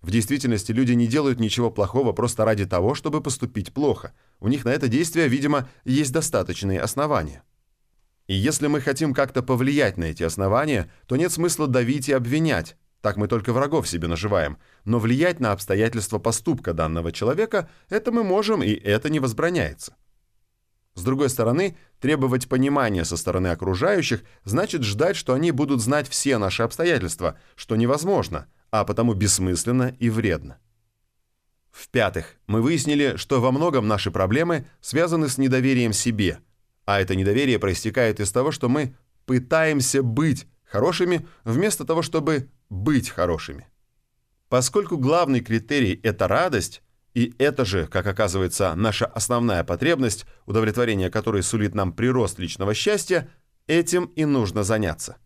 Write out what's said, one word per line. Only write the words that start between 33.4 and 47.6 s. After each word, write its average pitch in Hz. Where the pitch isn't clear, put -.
во 127
многом 139
наши 101
проблемы 131
связаны 160
с 131
недоверием 131
себе – 101
а 101
это 95
недоверие 107
проистекает 104
из 104
того, 135
что 147
мы 135
пытаемся 139
быть 131
хорошими 170
вместо 156
того, 165
чтобы 151
быть 117
хорошими. 80
Поскольку 170
главный 139
критерий — 110
это 104
радость, 127
и 120
это 135